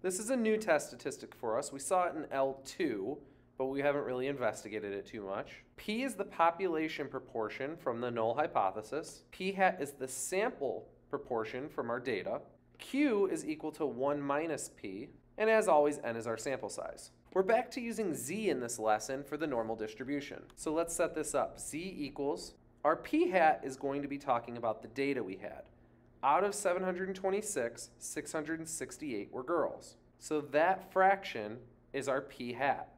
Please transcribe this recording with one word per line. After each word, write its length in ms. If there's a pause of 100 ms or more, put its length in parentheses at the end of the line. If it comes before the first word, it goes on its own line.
This 160
is 120
a 60
new 200
test 320
statistic 480
for 200
us. 160
We 60
saw 300
it 80
in 160
L 320
two, 540 (400)
but 80
we 140
haven't 260
really 200
investigated 680
it 140
too 160
much. 400 (140)
P 260
is 140
the 80
population 800
proportion 720
from 240
the 100
null 240
hypothesis. 960
P 220
hat 280
is 120
the 160
sample 800 (220)
proportion 580
from 220
our 100
data. 400 (380)
Q 500
is 180
equal 240
to 160
one 340
minus 560
P, 340 (260)
and 120
as 200
always, 340
N 140
is 100
our 100
sample 340
size. 420 (220)
We're 80
back 300
to 80
using 340
Z 340
in 100
this 200
lesson 440
for 140
the 100
normal 300
distribution. 680 (120)
So 160
let's 220
set 200
this 200
up. 260
Z 380
equals, 560 (300)
our 120
P 320
hat 340
is 140
going 240
to 80
be 80
talking 400
about 240
the 80
data 340
we 140
had. 280 (580)
Out 200
of 120
seven 280
hundred 260
and 60
twenty-six, 840
six 340
hundred 280
and 80
sixty-eight 640
were 140
girls. 540 (200)
So 220
that 500
fraction 680 (340)
is 160
our 140
P 320
hat. 440